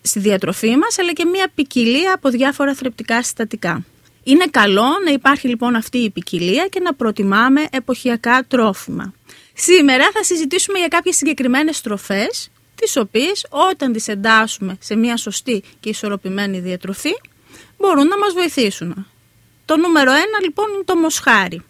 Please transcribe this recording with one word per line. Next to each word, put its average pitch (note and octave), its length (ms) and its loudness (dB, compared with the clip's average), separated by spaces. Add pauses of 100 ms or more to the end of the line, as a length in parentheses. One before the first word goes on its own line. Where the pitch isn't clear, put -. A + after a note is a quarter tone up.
στη - 180 -2
διατροφή G3+ 580 0
μας, G#4 220 0
αλλά F4 140 0
και E4+ 120 -2
μια F#4+ 300 0
ποικιλία C4+ 580 2
από C#4 160 0
διάφορα C4+ 440 0
θρεπτικά A#3+ 500 -4
συστατικά. G#3 600 -6 (380)
Είναι D#4 280 4
καλό G#3 360 4 (180)
να D4+ 60 2
υπάρχει C#4 360 2
λοιπόν A#3+ 280 0
αυτή A3+ 220 -2
η A3+ 120 0
ποικιλία F#3 580 -2
και F#4+ 120 -6
να F4 140 -2
προτιμάμε A3+ 760 2
εποχιακά B3 760 -2
τρόφιμα. F#3+ 680 -2 (400)
Σήμερα D4 600 4
θα G#4+ 100 -2
συζητήσουμε F4 540 -2
για F4 100 0
κάποιες F4 280 0
συγκεκριμένες C#4+ 680 0
τροφές, G#3 680 -4 (260)
τις - 200 -4
οποίες C4+ 540 -2
όταν D4 440 0
τις A3 140 -6
εντάσσουμε G#3+ 720 0
σε - 160 -8
μια A#3 220 0
σωστή G#3 460 -4 (160)
και G#3+ 100 -8
ισορροπημένη G3+ 680 -6
διατροφή, F#3 540 -6 (640)
μπορούν D#4+ 300 4
να G4 100 2
μας G4+ 160 0
βοηθήσουν. G3+ 720 -2 (580)
Το D#4 120 2
νούμερο D#4 340 4
ένα, G4+ 320 0
λοιπόν, F#4 300 -2
είναι G4 120 -6
το F#4 100 0
μοσχάρι. G#3 760 0